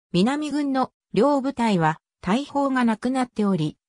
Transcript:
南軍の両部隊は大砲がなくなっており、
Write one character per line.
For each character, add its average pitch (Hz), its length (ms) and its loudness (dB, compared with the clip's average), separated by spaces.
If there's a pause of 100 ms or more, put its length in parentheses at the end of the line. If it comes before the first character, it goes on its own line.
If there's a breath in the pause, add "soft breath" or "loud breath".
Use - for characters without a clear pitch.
(120)
南 277 400 0
軍 285 200 -2
の 262 200 -2 (220)
両 277 260 2
部 269 120 -2
隊 220 260 0
は 156 200 0 (220)
大 240 240 -2
砲 277 260 -2
が 254 140 0
な 220 120 0
く 247 140 -4
な 262 140 -2
っ - 40 -6
て - 160 -4
お 196 120 2
り、 156 200 -2 (120)